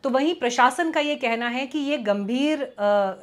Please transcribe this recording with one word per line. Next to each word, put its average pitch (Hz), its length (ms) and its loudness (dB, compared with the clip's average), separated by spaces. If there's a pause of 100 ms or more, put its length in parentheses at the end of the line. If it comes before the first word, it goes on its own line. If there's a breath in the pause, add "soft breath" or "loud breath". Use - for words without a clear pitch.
तो 277 60 0
वहीं 277 260 2
प्रशासन 247 560 2
का 320 80 0
ये 294 160 0
कहना 233 320 -2
है 254 200 -4
कि 302 120 -6
ये 285 180 -2
गंभीर, 247 680 0
अ, - 80 -10 (520)